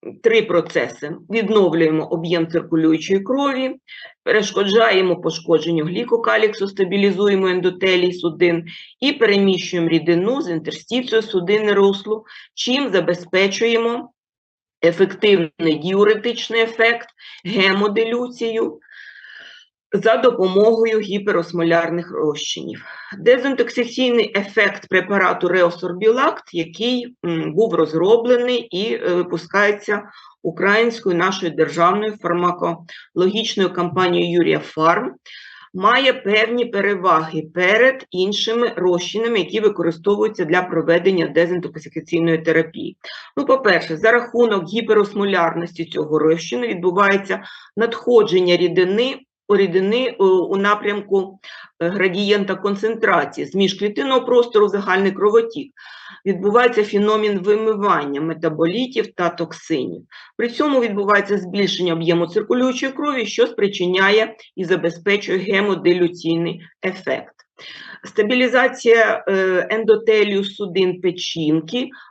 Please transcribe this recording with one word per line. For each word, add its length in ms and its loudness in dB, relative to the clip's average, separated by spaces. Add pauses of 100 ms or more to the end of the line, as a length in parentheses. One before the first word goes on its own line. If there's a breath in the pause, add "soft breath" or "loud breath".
(220)
три 200 2
процеси. 720 -4 (140)
Відновлюємо 760 2
об'єм 440 -2
циркулюючої 720 0
крові, 560 -2 (480 loud breath)
перешкоджаємо 960 2
пошкодженню 640 0
глікокаліксу, 840 0
стабілізуємо 800 0
ендотелій 640 0
судин 520 0 (360 loud breath)
і 120 0
переміщуємо 760 2
рідину 540 0
з 80 -8
інтерстіцією 720 -4
судинне 520 0
русло, 500 2 (300 loud breath)
чим 360 -2
забезпечуємо 1200 0 (720)
ефективний 880 2
діуретичний 880 0
ефект, 460 0 (360 loud breath)
гемодилюцію 1400 -2 (1120 loud breath)
за 240 2
допомогою 840 2
гіперосмолярних 1120 -2
розчинів. 720 -6 (340 loud breath)
Дезінтоксикаційний 1160 2
ефект 520 -2
препарату 600 0
Реосорбілакт, 1080 0
який, 680 -4
м, 300 -4
був 200 0
розроблений 840 2
і, 360 -4
е, 200 -2
випускається 880 -2 (400 loud breath)
українською 720 0
нашою 360 -2
державною 720 0
фармакологічною 1500 -2
компанією 580 -2
Юрія 260 2
Фарм, 560 -2 (600 loud breath)
має 380 2
певні 520 0
переваги 800 0 (120)
перед 560 2
іншими 680 -2
розчинами, 600 -2
які 220 -2
використовуються 840 0
для 180 0
проведення 640 0
дезінтоксикаційної 1120 -2
терапії. 580 -2 (400 loud breath)
Ну, 100 -2
по-перше, 500 2
за 160 2
рахунок 560 0
гіперосмолярності 1160 0
цього 340 -2
розчину 480 0
відбувається 760 0 (340 loud breath)
надходження 800 2
рідини 640 0 (380)
рідини, 500 2
е, 180 0
у 320 4
напрямку, 800 -2 (420 loud breath)
е, 80 0
градієнта 680 0
концентрації 920 -2
з 80 -8
міжклітинного 720 0
простору 400 4
в 20 4
загальний 440 0
кровотік. 600 0 (540 loud breath)
Відбувається 580 2
феномен 540 0
вимивання 840 0
метаболітів 920 -4
та 140 -2
токсинів. 720 -8 (340 loud breath)
При 120 -2
цьому 320 0
відбувається 580 0
збільшення 540 -2
об'єму 340 0
циркулюючої 640 -2
крові, 340 -4
що 200 0
спричиняє 920 0 (200 loud breath)
і 80 -6
забезпечує 720 -2
гемодилюційний 1200 0 (260 loud breath)
ефект. 480 -8 (680 loud breath)
Стабілізація, 1200 2
е, 420 0
ендотелію 760 2
судин 560 -2
печінки 880 -2 (220 loud breath)